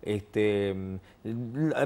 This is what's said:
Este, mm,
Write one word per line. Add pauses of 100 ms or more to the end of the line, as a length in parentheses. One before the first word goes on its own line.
Este, (520)
mm, (120)